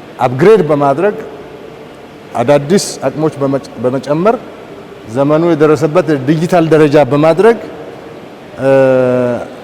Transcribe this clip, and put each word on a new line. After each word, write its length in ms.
አፕግሬድ 440
በማድረግ 520
አዳዲስ 520
አቅሞች 320
በመጨ-፣ 400
በመጨመር 600
ዘመኑ 360
የደረሰበት 600
ዲጂታል 440
ደረጃ 280
በማድረግ፣ 520
እ፣ 120